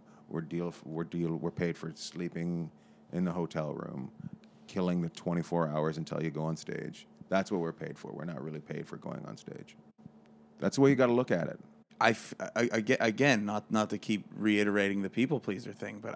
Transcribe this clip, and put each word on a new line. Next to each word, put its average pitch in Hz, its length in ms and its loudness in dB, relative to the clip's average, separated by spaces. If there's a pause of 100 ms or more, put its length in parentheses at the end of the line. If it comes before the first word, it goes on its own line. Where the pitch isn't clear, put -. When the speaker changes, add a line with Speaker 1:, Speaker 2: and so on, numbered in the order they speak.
(300)
Speaker 1:
We're 82 120 -4
deal, 85 340 -4 (100)
we're 80 200 -4
deal, 82 320 -2
we're 85 120 -4
paid 85 260 -2
for 82 200 -10
sleeping 85 720 -4 (440)
in 90 120 0
the 87 60 2
hotel 80 420 -2
room, 67 380 -8 (560)
killing 90 340 0
the 82 80 -2
twenty-four 85 600 0
hours 78 280 0
until 76 240 -4
you 80 80 -2
go 78 140 -4
on 78 120 -2
stage. - 520 -8 (220)
That's 95 200 2
what 95 120 0
we're 82 100 -2
paid 76 260 -10
for. - 140 -12
We're 73 140 -8
not 73 180 -6
really 78 160 -6
paid 78 260 -8
for - 120 -10
going - 280 -8
on - 120 -12
stage. - 400 -14 (840)
That's - 160 0
the 135 60 4
way 139 80 10
you 139 80 6
gotta 123 160 8
look 123 180 2
at 85 160 2
it. - 100 -6 (440)
Speaker 2:
I 113 80 8
f-, - 240 0 (240)
I, 120 160 4
I 113 80 2
get, 120 180 4
again, 113 460 4
not, 104 260 -4
not 107 200 4
to 107 60 0
keep 104 280 -2 (100)
reiterating 101 640 4
the 95 80 -2
people 123 300 0
pleaser 101 320 -6
thing, 104 300 -10
but 110 140 -8